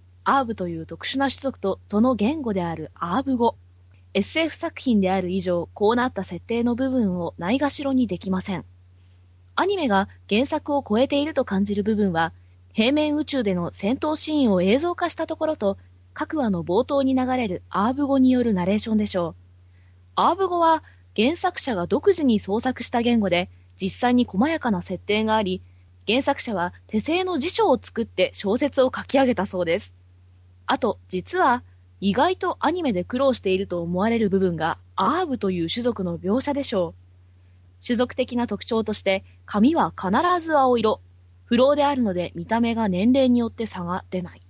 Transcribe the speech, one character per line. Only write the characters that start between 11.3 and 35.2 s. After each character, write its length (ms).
と 120
感 200
じ 100
る 80
部 140
分 160
は、 200
平 200
面 240
宇 80
宙 180
で 120
の 180
戦 240
闘 200
シ 180
ー 160
ン 20
を 100
映 160
像 160
化 160
し 40
た 120
と 100
こ 100
ろ 100
と、 220
各 260
話 120
の 140
冒 200
頭 180
に 120
流 120
れ 100
る 220
ア 220
ー 40
ブ 120
語 120
に 120
よ 120
る 120
ナ 100
レ 100
ー 40
シ 120
ョ 40
ン 20
で 100
し 100
ょ 120
う。 60
ア 180
ー 20
ブ 140
語 100
は 240
原 220
作 240
者 140
が 120
独 220
自 160
に 140
創 220
作 220
し 80
た 120
言 180
語 80
で、 220
実 200
際 140
に 100
細 240
や 120
か 100
な 120
設 200
定 220
が 120
あ 60
り、 200
原 160
作 180
者 140
は 180
手 140
製 220
の 160
辞 120
書 180
を 120
作 240
っ 20
て 260
小 240
説 260
を 120
書 80
き 160
上 80
げ 80
た 100
そ 180
う 20
で 160
す。 120
あ 140
と、 200
実 300
は、 240
意 120
外 240
と 240
ア 100
ニ 120
メ 100
で 120
苦 140
労 140
し 80
て 100
い 80
る 80
と 140
思 180
わ 120
れ 80
る 100
部 100
分 160
が、 240
ア 260